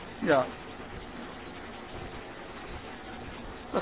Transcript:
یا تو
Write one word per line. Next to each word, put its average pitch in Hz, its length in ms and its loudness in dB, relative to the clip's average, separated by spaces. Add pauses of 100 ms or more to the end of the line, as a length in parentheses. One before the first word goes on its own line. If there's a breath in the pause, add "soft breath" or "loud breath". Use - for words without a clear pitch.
(220)
یا 147 200 12 (3250)
تو - 100 6